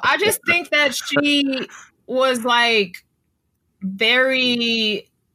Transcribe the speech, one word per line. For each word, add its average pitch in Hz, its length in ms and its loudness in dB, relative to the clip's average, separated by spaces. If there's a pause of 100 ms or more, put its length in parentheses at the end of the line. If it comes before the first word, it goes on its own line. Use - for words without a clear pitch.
I 277 140 2
just 415 280 0
think 339 240 -2
that 294 260 0
she 285 720 -2 (380)
was, 254 400 -2
like, 233 580 0 (800)
very, 233 1300 0 (260)